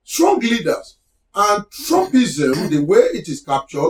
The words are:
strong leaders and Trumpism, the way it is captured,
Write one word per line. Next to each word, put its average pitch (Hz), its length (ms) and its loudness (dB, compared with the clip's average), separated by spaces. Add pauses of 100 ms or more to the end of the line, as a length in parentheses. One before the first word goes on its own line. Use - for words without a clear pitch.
strong 349 380 0
leaders 226 560 -4 (380)
and 208 360 0
Trumpism, 185 1000 0
the 147 120 0
way 175 160 4
it - 300 2
is 147 140 -10
captured, 139 360 -4 (120)